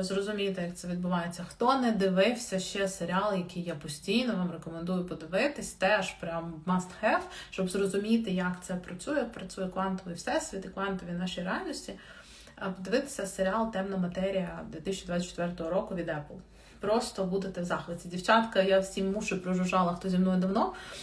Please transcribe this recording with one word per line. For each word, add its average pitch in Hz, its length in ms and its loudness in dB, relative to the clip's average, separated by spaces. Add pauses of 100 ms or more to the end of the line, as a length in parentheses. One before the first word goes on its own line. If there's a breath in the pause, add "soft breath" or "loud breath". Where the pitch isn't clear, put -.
зрозуміти, 196 600 0
як 175 140 -4
це 180 120 -8
відбувається. 180 600 0
Хто 254 320 4
не 240 120 4
дивився 190 640 4
ще 196 300 -2
серіал, 190 480 0
який 175 260 -4
я 170 120 -4
постійно 196 600 0
вам 180 140 0
рекомендую 165 540 -4
подивитись, 185 680 -2
теж 190 380 2
прям 165 440 -6 (120)
must 185 220 2 (140)
have, 233 200 4 (280 loud breath)
щоб 185 180 -2
зрозуміти, 208 640 2
як 180 320 0
це 185 120 -6
працює, 180 440 -4
як 233 140 -2
працює 190 360 -6
квантовий 185 460 -4
всесвіт 208 500 -4
і 190 40 -10
квантові 190 440 -4
наші 180 300 -4
реальності, 269 500 -6 (640 loud breath)
а, 196 140 -4
подивитися 202 560 -2
серіал 208 460 0
«Темна 190 240 -2
матерія» 180 640 0 (120)
дві 156 80 -8
тисячі 190 260 -4
двадцять 175 220 -2
четвертого 170 420 -4
року 185 240 0
від 165 140 -2
Apple. 151 300 -6 (420 loud breath)
Просто 208 440 2
будете 185 360 -2
в 175 40 -2
захваті. 175 440 -4
Дівчатка, 196 540 6
я 190 180 6
всім 190 360 0
уші 214 180 -2
прожужжала, 180 600 4
хто - 140 -4
зі 185 100 4
мною 185 220 6
давно, 226 340 4 (280 loud breath)